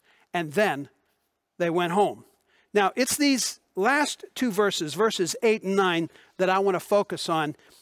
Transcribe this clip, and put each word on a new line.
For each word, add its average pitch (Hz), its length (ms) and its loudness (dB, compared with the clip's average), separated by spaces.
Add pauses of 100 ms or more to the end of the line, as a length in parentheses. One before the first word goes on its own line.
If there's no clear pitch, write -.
(340)
and 165 200 -6
then 147 360 0 (720)
they 170 100 0
went 175 240 0
home." 160 320 0 (480)
Now, 202 220 4
it's 262 200 0
these 277 440 0 (160)
last 269 580 0
two 254 180 -2
verses, 175 440 -2
verses 190 480 0
eight 220 200 2
and 190 120 -2
nine, 170 340 0 (280)
that 185 120 2
I 185 100 2
want 196 160 2
to 165 60 -2
focus 202 480 -2
on, 156 260 -2 (260)